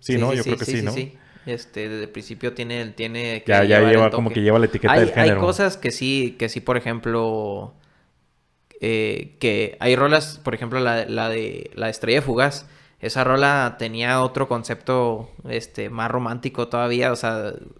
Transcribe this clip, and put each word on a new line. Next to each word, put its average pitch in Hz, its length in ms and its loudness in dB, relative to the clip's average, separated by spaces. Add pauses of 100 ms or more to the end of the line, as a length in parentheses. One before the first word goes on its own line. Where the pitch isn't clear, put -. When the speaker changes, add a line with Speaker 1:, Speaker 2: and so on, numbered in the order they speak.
Speaker 1:
Sí, 123 180 -2
Speaker 2:
Sí, - 0 -
Speaker 1:
¿no? 123 140 2
Speaker 2:
sí, 131 40 0
Speaker 1:
Yo 117 80 0
Speaker 2:
sí, - 20 -8
Speaker 1:
creo 120 120 -2
que - 80 -6
Speaker 2:
sí, 131 100 -2
Speaker 1:
sí, - 0 -
Speaker 2:
sí, 104 120 -2
Speaker 1:
¿no? - 20 -2
Speaker 2:
sí. 131 280 -6 (260)
Este, 110 440 -8
desde 107 160 -8
el 107 60 -12
principio 117 440 -8
tiene, 120 360 -6
tiene 113 580 -6
que 107 40 2
Speaker 1:
Ya, 101 120 8
ya 104 180 6
Speaker 2:
llevar 110 140 6
el - 20 -
Speaker 1:
lleva 110 160 6
como 113 180 0
Speaker 2:
toque. - 0 -
Speaker 1:
que 107 100 0
lleva 107 160 6
la 117 80 6
etiqueta 131 340 4
Speaker 2:
Hay, - 0 -
Speaker 1:
del - 120 4
género. 113 220 4
Speaker 2:
hay - 40 2
cosas 185 380 2
que 127 140 -4
sí, 131 480 -2
que 117 100 -2
sí, 117 120 -8
por 123 160 0
ejemplo, 113 960 -4 (1080)
eh, 110 600 -2
que 107 400 0
hay 127 160 4
rolas, 151 460 2
por 120 120 -4
ejemplo, 120 260 -4
la, 117 260 0
la 113 220 -4
de, 113 460 -6
la 110 120 -4
de 110 60 -2
Estrella 120 300 2
Fugaz. 131 440 0 (340)
Esa 127 240 -2
rola 135 540 2
tenía 117 440 0
otro 127 260 0
concepto, 120 840 -2 (180)
este, 113 420 -8
más 117 200 -4
romántico 120 580 -4
todavía, 123 440 0
o 120 40 -2
sea, 110 360 -4 (280)